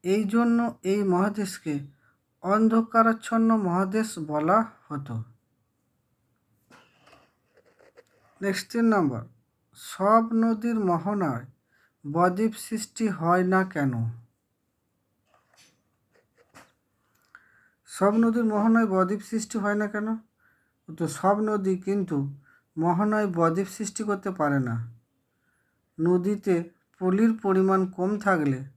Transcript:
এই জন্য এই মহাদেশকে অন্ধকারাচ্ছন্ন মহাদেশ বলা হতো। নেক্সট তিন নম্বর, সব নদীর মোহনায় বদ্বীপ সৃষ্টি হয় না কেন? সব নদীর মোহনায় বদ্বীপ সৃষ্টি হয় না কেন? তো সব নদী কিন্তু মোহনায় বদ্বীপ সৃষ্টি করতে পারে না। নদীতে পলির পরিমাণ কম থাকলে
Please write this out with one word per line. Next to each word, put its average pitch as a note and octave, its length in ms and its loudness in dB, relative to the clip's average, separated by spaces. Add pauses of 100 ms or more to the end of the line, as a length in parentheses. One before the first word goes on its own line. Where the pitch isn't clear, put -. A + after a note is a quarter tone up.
এই G3+ 220 0
জন্য A#3 580 0
এই G3 200 0
মহাদেশকে F#3+ 720 -2 (680)
অন্ধকারাচ্ছন্ন A3+ 1120 2
মহাদেশ F#3+ 640 -2
বলা D#3 460 2 (240)
হতো। C3 340 -8 (3250)
নেক্সট G3 300 -4
তিন A#3 120 0
নম্বর, E3 380 2 (520)
সব G#3+ 480 2 (100)
নদীর A3+ 480 0
মোহনায় F3 680 -2 (600)
বদ্বীপ F3+ 480 0
সৃষ্টি - 540 -6
হয় F3 360 2
না F#3 200 2
কেন? C#3+ 280 -2 (4000)
সব G3+ 280 2
নদীর A3+ 300 2
মোহনায় A3 420 4
বদ্বীপ F#3+ 340 0
সৃষ্টি A3 380 -6
হয় G3+ 160 -2
না G#3 120 -2
কেন? G#3+ 300 -4 (800)
তো E3 120 -2
সব F#3+ 320 0
নদী G3+ 360 -2
কিন্তু F#3 400 -4 (600)
মোহনায় G#3 500 0
বদ্বীপ E3 400 0
সৃষ্টি - 380 -10
করতে G3+ 260 -4
পারে D3 300 0
না। A#2 280 -4 (1120)
নদীতে F3+ 540 0 (440)
পলির G#3+ 440 2
পরিমাণ F#3+ 440 2
কম F#3 320 -4
থাকলে D3+ 460 0 (120)